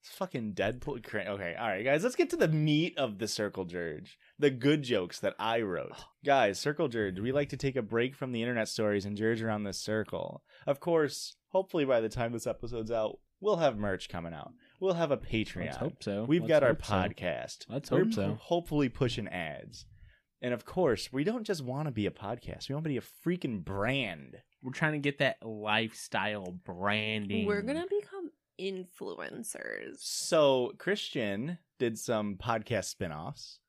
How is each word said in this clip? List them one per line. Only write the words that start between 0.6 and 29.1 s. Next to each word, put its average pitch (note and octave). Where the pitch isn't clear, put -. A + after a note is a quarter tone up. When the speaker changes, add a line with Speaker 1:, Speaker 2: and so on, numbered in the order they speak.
Speaker 1:
Cra-, G2+
okay, G2
all A#2
right, G2+
guys, C#3+
let's B3
get -
to F4
the A#3+
meat D#3
of A2+
the G#2+
Circle G2
Jerge. E2+
The C#3+
good C#3
jokes G#2
that G2
I A#2
wrote. F2
Speaker 2:
Oh. -
Speaker 1:
Guys, B2
Circle D3
Jerge, G#2
we A#2
like C#3+
to C#3+
take C3
a B2
break A#2
from C3
the A#2
internet A#2
stories G#2
and G2+
Jerge A2
around G#2+
this G2
circle. -
Of C#3+
course, D#3+
hopefully F#3+
by B2+
the A2
time A#2
this A#2
episode's A2+
out, A2
we'll G3
have C3+
merch G2+
coming E2
out. -
We'll F#3+
have E3
a C3
Patreon. G2+
Speaker 3:
Let's C#2
hope -
so. G#2
Speaker 1:
We've D3+
Speaker 3:
Let's D#3
Speaker 1:
got D#3
our A#2+
Speaker 3:
hope -
so. -
Speaker 1:
podcast. F2+
Speaker 3:
Let's B2
Speaker 1:
We're -
Speaker 3:
hope A3+
so. B2
Speaker 1:
po-, B2+
hopefully D3+
pushing A#2
ads. D#2+
And B2
of A#2
course, C#3+
we C3+
don't A3
just F3
wanna C3
be G#2+
a F#2+
podcast. -
We C3+
wanna D#3+
be C#3
a A2
freaking C#3+
brand. G2
Speaker 3:
We're B2+
trying D#3
to D3+
get C#3+
that C3
lifestyle G#2+
branding. G2+
Speaker 2:
We're G3+
gonna D4+
become G4
influencers. F3+